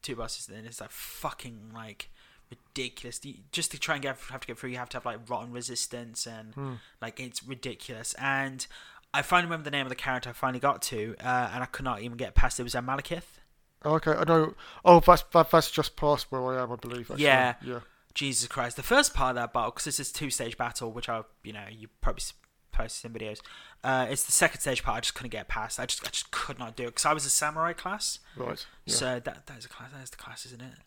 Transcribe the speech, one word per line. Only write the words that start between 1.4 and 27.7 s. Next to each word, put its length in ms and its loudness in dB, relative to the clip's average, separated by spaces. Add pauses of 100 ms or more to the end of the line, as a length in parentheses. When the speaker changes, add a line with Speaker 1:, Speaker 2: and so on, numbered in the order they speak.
Speaker 1:
like, 360 -14 (400)
ridiculous. 760 -10
You, 100 -12 (160)
just 200 -2
to 80 -12
try 160 0
and 60 -6
get, 160 -4 (120)
have 120 -10
to 60 -12
get 100 -10
through, 120 -8
you 80 -8
have 120 -8
to 80 -8
have, 80 -8
like, 240 -8
rotten 220 -6
resistance, 760 -6
and 280 -14
Speaker 2:
Hmm. 200 -8 (280)
Speaker 1:
like, 180 -10
it's 240 -10
ridiculous. 680 -10
And 520 -2 (480)
I 100 0
finally 240 4
remember 180 -4
the 60 -4
name 140 0
of 40 -8
the 60 -6
character 340 -2
I 40 -10
finally 280 -2
got 220 2
to, 360 -4
uh, 340 0
and 80 -4
I 40 -2
could 180 -10
not 180 -4
even 140 -8
get 180 -6
past 260 6
it. 20 -4
It 20 -2
was, 120 -6
uh, 60 -2
Malekith. 580 -6 (440)
Speaker 2:
Okay, 280 2
I 120 4
know. 300 6 (320)
Oh, 160 12
that's, 220 10 (100)
that, 180 8
that's 180 6
just 280 -2
past 340 0
where 100 -4 (160)
I 60 -2
am, 80 -6
I 60 -4
believe, 340 -10
actually. 140 0
Speaker 1:
Yeah. 360 8
Speaker 2:
Yeah. 180 -8 (340)
Speaker 1:
Jesus 360 0
Christ. 260 -4
The 80 -6
first 300 6
part 160 4
of 60 0
that 180 -2
battle, 180 2
'cause 140 -6
this 120 -2
is 140 -4
two-stage 460 -4
battle, 340 -4
which 160 -8
I, 160 -4 (200)
you 100 -12
know, 180 -14
you 160 -18 (140)
probably 180 2
s-, 140 -6 (400)
posted 360 -2
in 80 -10
videos. 220 -6 (460)
Uh, 240 4
it's 160 0
the 80 0
second 260 4
stage 240 -2
part 140 0
I 20 -2
just 160 -2
couldn't 140 -8
get 180 -8
past. 320 -4
I 60 -4
just, 200 -4
I 40 -6
just 200 -6
could 300 -4
not 160 -8
do 120 -6
it, 80 -8
'cause 100 0
I 80 6
was 120 0
a 40 -2
samurai 420 2